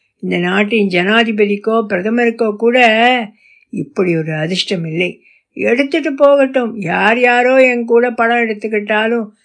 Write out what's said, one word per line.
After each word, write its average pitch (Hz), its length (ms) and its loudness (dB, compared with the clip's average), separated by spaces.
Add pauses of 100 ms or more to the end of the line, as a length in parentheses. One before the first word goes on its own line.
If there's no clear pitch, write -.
(240)
இந்த 180 140 -4
நாட்டின் 202 500 0
ஜனாதிபதிக்கோ 208 880 0 (120)
பிரதமருக்கோ 226 680 -2
கூட 233 220 0 (960)
இப்படி 180 420 -4
ஒரு 160 180 -4
அதிர்ஷ்டம் 170 520 -4
இல்லை. 165 240 -4 (480)
எடுத்துட்டு 277 560 0
போகட்டும், 269 680 2
யார் 190 400 0
யாரோ 247 440 2
என் 240 220 0
கூட 240 260 2
படம் 233 260 0
எடுத்துக்கிட்டாலும் 220 880 -2 (180)